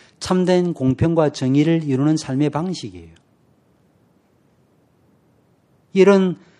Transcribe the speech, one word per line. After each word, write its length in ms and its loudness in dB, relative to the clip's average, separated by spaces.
참된 540 0
공평과 580 0
정의를 520 0
이루는 340 0
삶의 340 -4
방식이에요. 640 -10
이런 440 4